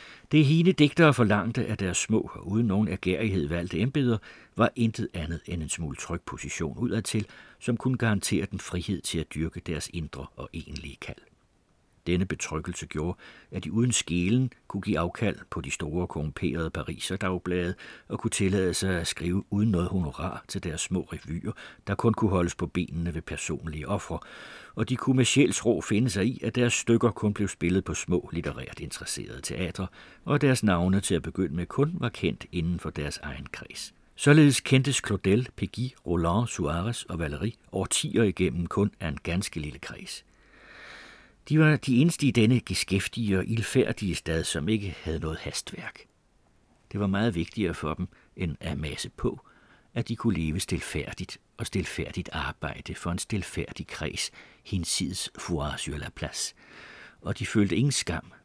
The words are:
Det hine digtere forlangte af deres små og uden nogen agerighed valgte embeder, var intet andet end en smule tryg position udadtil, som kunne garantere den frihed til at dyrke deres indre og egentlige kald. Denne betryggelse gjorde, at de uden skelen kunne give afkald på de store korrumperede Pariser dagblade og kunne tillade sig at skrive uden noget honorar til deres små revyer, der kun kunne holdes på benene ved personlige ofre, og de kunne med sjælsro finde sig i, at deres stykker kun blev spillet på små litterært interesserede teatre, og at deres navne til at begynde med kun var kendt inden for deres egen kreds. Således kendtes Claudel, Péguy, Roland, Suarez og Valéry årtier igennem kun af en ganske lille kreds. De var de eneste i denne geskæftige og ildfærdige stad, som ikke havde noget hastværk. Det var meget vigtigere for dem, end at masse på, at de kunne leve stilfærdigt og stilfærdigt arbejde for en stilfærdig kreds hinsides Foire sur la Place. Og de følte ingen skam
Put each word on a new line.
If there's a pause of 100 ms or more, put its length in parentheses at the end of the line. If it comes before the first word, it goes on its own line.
(320)
Det
hine
digtere
forlangte
af
deres
små
og
uden
nogen
agerighed
valgte
embeder, (380)
var
intet
andet
end
en
smule
tryg
position
udadtil, (320)
som
kunne
garantere
den
frihed
til
at
dyrke
deres
indre (100)
og
egentlige
kald. (880)
Denne
betryggelse
gjorde, (320)
at
de
uden
skelen (160)
kunne
give
afkald (120)
på
de
store
korrumperede
Pariser
dagblade (340)
og
kunne
tillade
sig
at
skrive
uden
noget
honorar
til
deres
små
revyer, (340)
der
kun
kunne
holdes
på
benene
ved
personlige
ofre, (560)
og
de
kunne
med
sjælsro
finde
sig
i,
at
deres
stykker
kun
blev
spillet
på
små
litterært
interesserede
teatre, (380)
og
at
deres
navne
til
at
begynde
med
kun
var
kendt
inden
for
deres
egen
kreds. (220)
Således
kendtes
Claudel, (140)
Péguy, (120)
Roland,
Suarez
og
Valéry (220)
årtier
igennem
kun (100)
af
en
ganske
lille
kreds. (1200)
De
var
de
eneste
i
denne
geskæftige
og
ildfærdige
stad,
som
ikke
havde
noget
hastværk. (920)
Det
var
meget
vigtigere
for
dem, (280)
end
at
masse
på, (540)
at
de
kunne
leve
stilfærdigt (160)
og
stilfærdigt
arbejde
for
en
stilfærdig
kreds (340)
hinsides
Foire
sur
la
Place. (640)
Og
de
følte
ingen
skam (120)